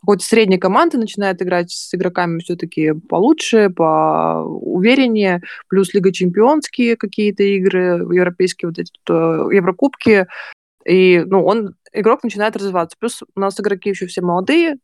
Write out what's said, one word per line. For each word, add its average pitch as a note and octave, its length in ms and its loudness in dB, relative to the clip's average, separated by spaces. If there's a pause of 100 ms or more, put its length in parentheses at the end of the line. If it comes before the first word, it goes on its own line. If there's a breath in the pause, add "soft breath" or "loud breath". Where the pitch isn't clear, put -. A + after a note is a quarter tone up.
какой-то F#3+ 240 0
средней G#3 340 4
команды B3 400 0
начинает G3+ 420 -4
играть F3+ 300 -4
с - 240 -12
игроками F3+ 460 -4
все-таки E3+ 520 -4
получше, G#3 760 0
поувереннее. F3 1700 0 (260 loud breath)
Плюс F#3+ 260 0
Лига F#3+ 180 2
Чемпионские A#3 840 0
какие-то G#3 480 -2
игры, F#3 680 0
европейские F3+ 580 0
вот E3+ 100 -12
эти, F3+ 100 -12 (140)
то, E3 480 0
Еврокубки. G3 760 2 (580 loud breath)
И, F#3 400 4
ну, F#3 200 2
он, G#3 320 -2 (160)
игрок A3+ 320 0
начинает G#3+ 320 -4
развиваться. F#3 420 -4
Плюс - 240 -8
у - 180 -12
нас G3 200 -4
игроки G3+ 300 -4
еще F#3+ 180 -6
все F3+ 140 -8
молодые B3+ 600 0